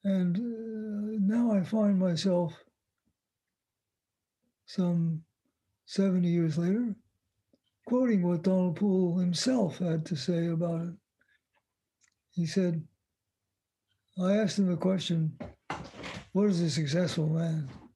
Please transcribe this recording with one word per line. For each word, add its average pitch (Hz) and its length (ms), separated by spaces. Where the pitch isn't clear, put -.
And, 185 300
uh, 220 960
now 240 180
I 196 100
find 202 360
myself 175 540
some 165 560
seventy 185 420
years 170 300
later 202 360
quoting 240 360
what 175 200
Donald 180 340
Poole 185 400
himself 180 600
had 165 280
to 170 100
say 170 320
about 170 340
it. 170 120
He 170 140
said, 175 360
I 190 160
asked 208 220
him 190 100
the 175 80
question, 170 640
"What 208 180
is 175 100
a 170 80
successful 156 600
man?" 160 420